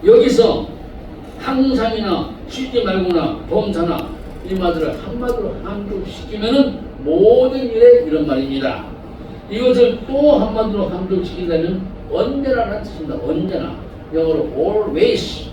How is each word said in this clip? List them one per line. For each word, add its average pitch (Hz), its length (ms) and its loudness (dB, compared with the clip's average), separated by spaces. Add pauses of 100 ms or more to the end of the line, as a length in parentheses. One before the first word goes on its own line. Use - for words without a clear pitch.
여기서 - 640 6 (720)
항상이나 226 880 0 (200)
쉬지 247 340 -2
말고나 180 560 0 (100)
범사나 175 600 -2 (400)
이 185 60 -4
말들을 160 480 -2
한마디로 226 600 -4
함축시키면은 202 1160 -2 (240)
모든 240 680 4
일에 233 340 8
이런 151 220 0
말입니다. 135 580 -2 (640)
이것을 240 580 4
또 285 320 4
한마디로 208 500 0
함축시킨다면 180 920 -2 (300)
언제나 262 540 0
라는 202 180 -6
뜻입니다. - 320 -10 (100)
언제나. 170 500 -4 (380)
영어로 160 420 0
always. 196 960 0